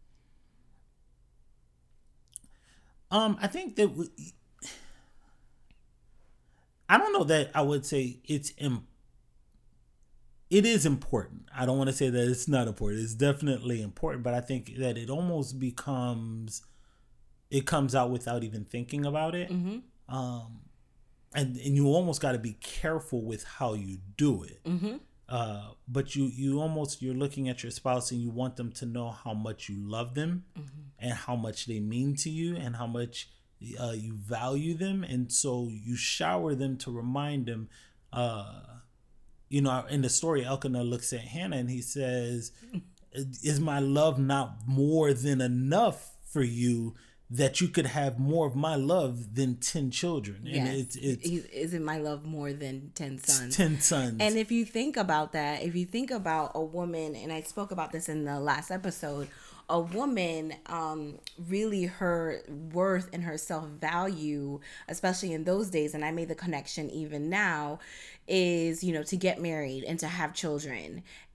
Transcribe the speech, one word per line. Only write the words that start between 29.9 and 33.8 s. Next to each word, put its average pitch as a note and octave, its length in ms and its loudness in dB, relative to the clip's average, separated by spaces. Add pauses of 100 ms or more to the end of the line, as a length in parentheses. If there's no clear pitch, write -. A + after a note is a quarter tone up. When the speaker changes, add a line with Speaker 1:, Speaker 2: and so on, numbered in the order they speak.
Speaker 1:
them E3+ 320 -2 (100)
Speaker 2:
Mm-hmm. D3 260 -12 (180)
Speaker 1:
and B2 140 -2
how B2 220 -4
much A2 300 -4
they A2+ 140 -2
mean B2 380 0
to D#3+ 120 -2
you E3 260 -2
and B2 200 -4
how A#2+ 100 -6
much, A#2+ 440 -6 (520)